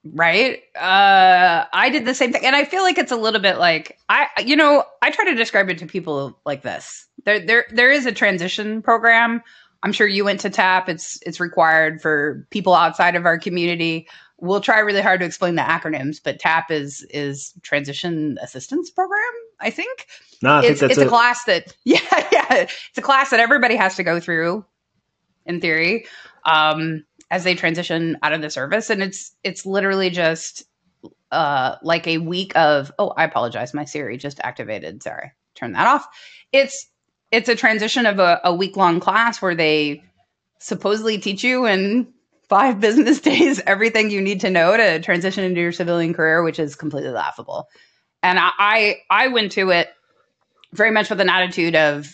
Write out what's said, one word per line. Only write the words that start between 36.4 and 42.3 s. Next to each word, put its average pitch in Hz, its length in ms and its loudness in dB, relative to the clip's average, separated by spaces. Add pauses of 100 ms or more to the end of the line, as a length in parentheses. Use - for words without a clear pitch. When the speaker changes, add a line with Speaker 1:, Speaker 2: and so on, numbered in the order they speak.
Speaker 1:
It's, 269 340 0 (440)
it's 226 180 0
a 233 80 0
transition 220 480 0
of 202 140 2
a, 175 260 4
a 180 100 2
week-long 185 460 0
class 220 400 0
where 180 140 -2
they 151 480 0 (560)
supposedly 214 600 -4
teach 196 240 -6
you 254 240 0
in 202 460 0 (380)